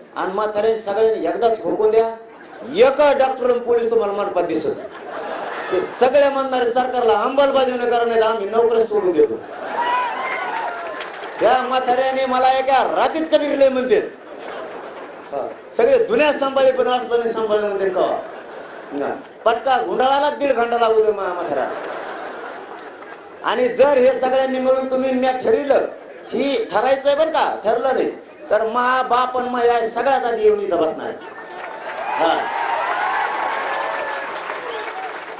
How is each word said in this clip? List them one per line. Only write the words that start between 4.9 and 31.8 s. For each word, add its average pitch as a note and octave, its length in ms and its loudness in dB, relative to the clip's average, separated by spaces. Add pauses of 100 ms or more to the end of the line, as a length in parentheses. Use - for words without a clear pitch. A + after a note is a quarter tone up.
ते F3+ 100 2
सगळे C#4 480 4
म्हणणारे C4 360 0
सरकारला B3 480 2
अंमलबजावणी B3+ 760 2
करा, A#3 160 2
नाही A3+ 160 2
तर A3 40 4
आम्ही A3 240 0
नोकऱ्या A3+ 360 4
सोडून G#3 260 0
देतो. D3+ 220 4 (2000)
त्या B3 220 4
म्हाताऱ्याने C4 640 0
मला B3+ 260 4
एका C4 440 2
रात्रीत C4 360 0
कधी D4 160 4
रिले C4+ 220 4
म्हणते. B3 300 2 (1300)
हा, C3+ 160 -4 (300)
सगळे A#3+ 260 4
दुनिया C#4 300 2
सांभाळी C4+ 380 2
पण A#3+ 160 2
असलं A#3+ 320 0
नाही A3+ 140 -2
सांभाळलं G#3+ 340 0
म्हणते F#3+ 220 -2
का? F3+ 320 0 (720)
ना, C3 240 -4 (300)
पटका A#3+ 420 0
गुंडाळाला C4+ 420 2
दीड C#4+ 220 0
घंटा A#3 260 0
लागू A3 260 4
दे G#3+ 80 2
मा-, F#3+ 220 -4
म्हातारा. C#3+ 360 -4 (1700)
आणि A#3 240 2
जर C4+ 300 4
हे B3 220 4
सगळ्यांनी C4 400 0
मिळून C4 320 0
तुम्ही C4 200 0
म्या B3+ 260 0
ठरविलं, B3+ 480 2 (420)
ही B3+ 380 -2
ठरायचंय C4 500 0
बरं D#4+ 140 2
का, B3 340 0
ठरलं A#3+ 300 2
नाही, F#3+ 180 0 (380)
तर A3 180 2
मा B3 340 2
बाप B3 360 0
आणि A#3+ 120 -2
मा A#3+ 140 -2
या A#3 260 2
सगळ्यात B3 360 0
आधी A3+ 180 0
येऊन G#3 160 6
इथं F3 180 -2
बसणार. D3 340 -2 (840)